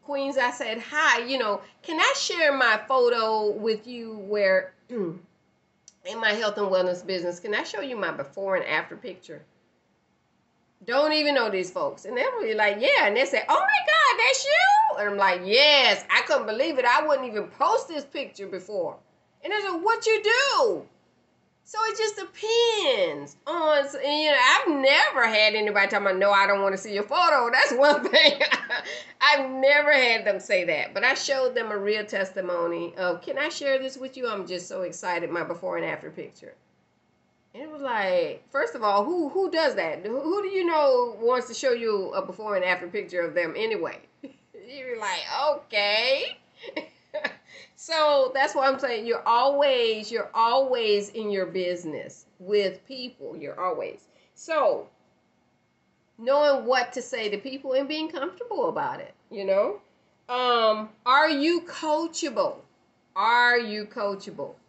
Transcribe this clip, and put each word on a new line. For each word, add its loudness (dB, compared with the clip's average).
queens. -4
I 2
said, -6
"Hi, 0
you -4
know, -2
can -6
I 4
share 0
my 2
photo 2
with -4
you -12
where 0
<clears throat> -20
in -6
my 0
health -2
and 0
wellness 0
business? -4
Can -6
I -2
show -6
you -6
my -4
before -4
and 0
after -4
picture?" -16
Don't 2
even 2
know 2
these -2
folks. -6
And -6
they'll -2
be -2
like, 2
"Yeah." 4
And 2
they 4
say, 0
"Oh 4
my 2
God, 4
that's 2
you?" 4
And 0
I'm -4
like, 2
"Yes." 4
I 2
couldn't 0
believe -2
it. 0
I 4
wouldn't 0
even -8
post 0
this -8
picture -12
before. -8
And -6
they -2
said, -4
"What 0
you 2
do?" 0
So -8
it -4
just -4
depends -2
on, 2
and, -2
you 2
know, 4
I've 4
never 4
had 4
anybody 2
tell -2
me, 0
"No, 2
I 4
don't 2
wanna 0
see -10
your -2
photo." 2
That's 2
one 4
<laughs> -2
thing. 6
I've 4
never 4
had 4
them 0
say 0
that. -2
But 0
I 4
showed 0
them -2
a -4
real -2
testimony -4
of, -4
"Can -6
I -2
share -2
this -6
with -12
you? -6
I'm -6
just -8
so -8
excited, -6
my -4
before -6
and -4
after -8
picture." -18
And -16
it -14
was -12
like, 0
first -2
of -8
all, 4
who, -2
who 0
does 2
that? -4
Who, -4
who -2
do -4
you -2
know 2
wants 2
to -14
show 0
you -2
a -4
before -6
and 0
after -2
picture -6
of -4
them -2
anyway? -4
<laughs> -20
You're -10
like, -4
"Okay." 0
<laughs> -10
So 2
that's 2
why 2
I'm 0
saying -4
you're -2
always, 2
you're -6
always 2
in -6
your -2
business -6
with -2
people. -16
You're -12
always. -6
So 0
knowing 2
what 0
to -8
say -6
to -4
people -8
and 0
being -6
comfortable -6
about -6
it, -18
you -8
know? 0
Um, 0
are 4
you 0
coachable? -4
Are 4
you -6
coachable? -8